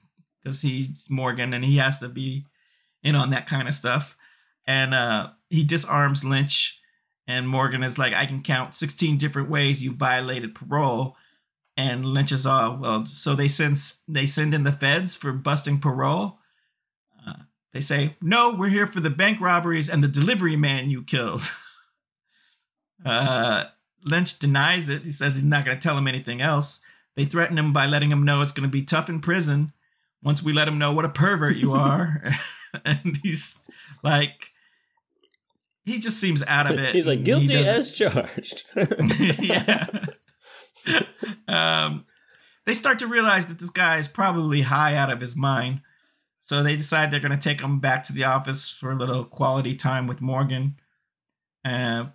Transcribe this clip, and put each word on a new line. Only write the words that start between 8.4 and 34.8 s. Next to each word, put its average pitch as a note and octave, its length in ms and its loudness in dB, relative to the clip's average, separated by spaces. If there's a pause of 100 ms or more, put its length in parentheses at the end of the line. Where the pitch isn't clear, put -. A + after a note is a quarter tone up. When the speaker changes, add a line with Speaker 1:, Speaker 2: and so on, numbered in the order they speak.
Speaker 1:
count B2+ 320 -2
sixteen D3+ 420 0
different C#3+ 320 -2
ways C#3 320 0
you B2+ 100 -4
violated B2+ 640 -2
parole." C3+ 640 -2 (600)
And C3 280 -2
Lynch C#3 280 0
is C3 140 -2
all, B2+ 300 2
"Well, A2+ 300 -2
so - 280 -2
they C#3 140 2
send, C#3+ 280 2 (300)
they C#3 200 0
send D3+ 260 0
in D3+ 120 2
the C#3+ 80 2
feds D#3 440 0
for - 160 -4
busting C#3+ 480 0
parole?" C#3+ 580 -2 (880)
Uh, - 180 -16 (280)
they C3+ 80 -8
say, C#3+ 400 -2
"No, A3+ 320 2
we're G3 160 0
here G3+ 180 2
for G3 140 -6
the D#3+ 80 0
bank F#3+ 320 2
robberies E3+ 480 2
and D3 140 4
the C#3+ 60 4
delivery E3 480 2
man C#3 340 0
you C3 120 -2
killed." A#2 400 -2
<laughs> - 80 -4 (1500)
Uh, A#2+ 600 0 (400)
Lynch E3 340 0
denies D3 500 2
it. C#3+ 140 -4
He E3 80 -10
says C#3+ 240 -2
he's C3+ 100 -2
not C#3+ 200 2
gonna C3 160 -2
tell D#3 160 0
him C#3 100 0
anything B2+ 360 -4
else. D3 380 0 (360)
They C#3 80 0
threaten E3 340 0
him D3+ 140 2
by C#3 140 2
letting D3 240 2
him C#3+ 140 4
know C#3+ 180 4
it's C#3+ 100 -2
gonna C3+ 160 -2
be C3+ 140 0
tough D#3+ 260 -2
in E3 120 -6
prison D3+ 520 0 (500)
once C#3+ 200 0
we D3+ 100 0
let D3+ 160 2
him D3+ 100 -2
know D3 140 2
what D#3 120 2
a D#3+ 40 -2
pervert D3+ 480 2
you C3+ 160 2
are. D3 500 2 (160)
<laughs> - 460 -14
And D3 400 -2
he's E3 340 -4 (460)
like, D3 480 0 (1300)